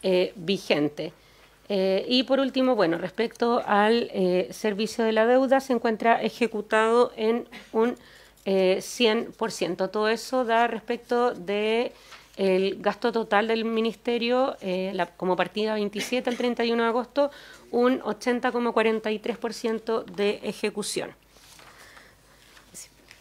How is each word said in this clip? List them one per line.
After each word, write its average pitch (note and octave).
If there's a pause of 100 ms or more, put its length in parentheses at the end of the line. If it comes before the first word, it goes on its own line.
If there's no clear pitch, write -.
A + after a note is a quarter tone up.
eh, F#3
vigente. E3+ (540)
Eh, F#3+
y B3+
por C4+
último, C4
bueno, E3+
respecto A#3
al, G#3+
eh, F#3
servicio G#3+
de A3
la A3
deuda, B3+
se C4
encuentra A#3
ejecutado A3+
en A3+ (240)
un, A#3 (480)
eh, F#3+
cien A3+
por A3+
ciento. F#3
Todo G#3+
eso A#3
da A3+
respecto A#3+
de G#3+ (440)
el F#3+
gasto G3+
total A3
del A3+
ministerio, A#3
eh, F#3
la, F#3
como F3+
partida G3
veintisiete G#3+
al A#3+
treinta A#3+
y A#3
uno A#3
de A#3
agosto, B3+ (400)
un B3
ochenta B3
coma A#3+
cuarenta A3
y G#3+
tres G#3+
por A#3
ciento A3+
de G3+
ejecución. - (2000)